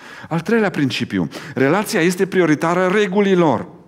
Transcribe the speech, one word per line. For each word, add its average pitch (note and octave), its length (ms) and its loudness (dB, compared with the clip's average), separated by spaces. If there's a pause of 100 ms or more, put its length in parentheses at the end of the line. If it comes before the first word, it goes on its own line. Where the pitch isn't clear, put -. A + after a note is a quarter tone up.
(300)
Al E3 100 -2
treilea G#3+ 300 2
principiu, A2+ 600 -2 (260)
relația F#3 460 0
este F#3 260 0
prioritară F3 600 0
regulilor. F#3 800 2 (200)